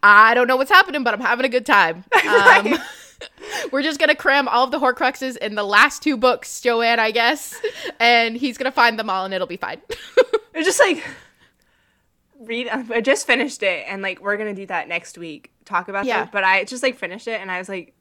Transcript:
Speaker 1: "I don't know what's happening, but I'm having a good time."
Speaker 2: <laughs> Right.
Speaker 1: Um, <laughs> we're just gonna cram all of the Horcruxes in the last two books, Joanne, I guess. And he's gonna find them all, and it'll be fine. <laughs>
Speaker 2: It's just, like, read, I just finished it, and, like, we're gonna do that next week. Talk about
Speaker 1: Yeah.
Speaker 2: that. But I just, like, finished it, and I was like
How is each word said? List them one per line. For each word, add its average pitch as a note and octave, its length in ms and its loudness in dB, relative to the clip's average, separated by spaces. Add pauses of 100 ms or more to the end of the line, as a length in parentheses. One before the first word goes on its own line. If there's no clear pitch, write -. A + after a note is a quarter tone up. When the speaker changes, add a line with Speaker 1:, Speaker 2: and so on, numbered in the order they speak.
Speaker 1:
"I G#3 320 8
don't B3 120 2
know B3+ 100 0
what's C4 140 -2
happening, F#4+ 320 4
but A#3 120 0
I'm G#3 80 -8
having A#3+ 240 0
a - 20 0
good A#3+ 160 -2
time." F3+ 440 2
Speaker 2:
<laughs> - 140 -6
Right. G3+ 520 4
Speaker 1:
Um, - 40 -4 (480)
<laughs> - 460 -12
we're - 80 -2
just D4+ 180 -4
gonna D4+ 160 2
cram C#4 320 0
all A#3+ 180 2
of B3+ 60 -6
the D4 80 -2
Horcruxes B3+ 600 -2
in G#3 160 -6
the G#3 80 -4
last G#3 400 2
two C#4+ 160 -2
books, - 420 0
Joanne, A#3 400 0
I A3+ 120 0
guess. A#3+ 460 -2 (400)
And A#3 380 4
he's B3 220 -6
gonna C4 140 -4
find A#3 260 2
them A3 100 -6
all, F#3+ 160 -2
and G3 80 -8
it'll F#3 140 -4
be F3 100 -12
fine. - 300 -10
<laughs> - 680 -2
Speaker 2:
It's D#4+ 140 -4
just, F#4+ 140 -2
like, F#4+ 220 -2 (1400)
read, A#3 280 -8
I A#3 320 -4
just C#4 260 0
finished C4 360 0
it, F#3 260 -2
and, G3 140 -10
like, F#3+ 180 -8
we're G3+ 160 -4
gonna G#3+ 180 -6
do G3 120 -14
that F3 200 -6
next E3+ 300 -10
week. E3 340 -16 (140)
Talk F3+ 240 -4
about G3 160 -4
Speaker 1:
Yeah. A3 200 -2
Speaker 2:
that. - 80 -20
But G3+ 120 -2
I F#3+ 200 2
just, B3 180 -12
like, B3+ 160 -2
finished F#3+ 280 -10
it, A3 140 -6
and F#3+ 100 -12
I F3+ 80 -6
was F#3 120 -12
like F#3 300 -12